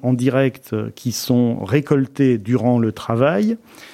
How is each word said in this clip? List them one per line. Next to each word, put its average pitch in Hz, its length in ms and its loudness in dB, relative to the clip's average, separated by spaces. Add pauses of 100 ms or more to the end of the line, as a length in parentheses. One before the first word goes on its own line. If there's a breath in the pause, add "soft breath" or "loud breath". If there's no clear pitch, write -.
en 127 100 2
direct, 127 600 0
euh, 110 200 -4
qui - 180 -6
sont 120 520 0
récoltées 135 720 0
durant 117 400 0
le 113 140 0
travail, 175 680 0 (360 loud breath)